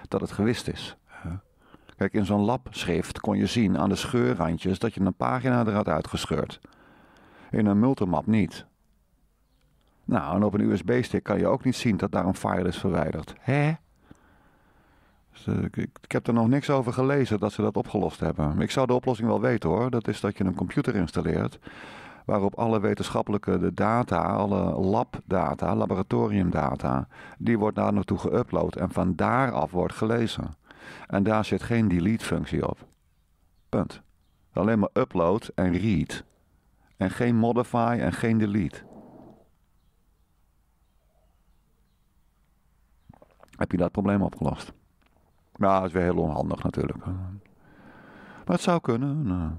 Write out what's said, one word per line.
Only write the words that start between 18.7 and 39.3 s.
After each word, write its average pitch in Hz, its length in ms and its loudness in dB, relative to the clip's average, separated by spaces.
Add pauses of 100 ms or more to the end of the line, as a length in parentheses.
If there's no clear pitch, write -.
zou 131 160 0
de 123 80 2
oplossing 120 340 0
wel 104 120 2
weten, 120 300 0
hoor. 117 200 2
Dat 120 180 -2
is 107 120 -4
dat 101 180 -2
je 101 60 0
een 92 100 2
computer 117 400 -2
installeert 85 640 0 (680)
waarop 101 300 0
alle 113 260 0
wetenschappelijke 101 800 0
de 87 160 0
data, 101 480 2
alle 95 580 0
labdata, 95 960 0
laboratoriumdata, 92 1300 0 (300)
die 117 200 2
wordt 107 180 0
daar 104 160 2
naartoe 98 260 0
geüpload 85 600 0
en 90 100 -2
van 90 240 0
daaraf 104 560 0
wordt 85 240 -2
gelezen. 113 600 -2 (520)
En 101 160 0
daar 107 220 2
zit 98 180 -2
geen 113 260 2
delete-functie 87 800 0
op. - 180 -8 (840)
Punt. - 340 -4 (500)
Alleen 107 260 2
maar 98 140 2
upload 92 640 2
en 90 180 2
read. 87 520 0 (720)
En 95 140 0
geen 120 260 2
modify 117 640 2
en 85 120 0
geen 113 260 2
delete. 107 460 -2 (4000)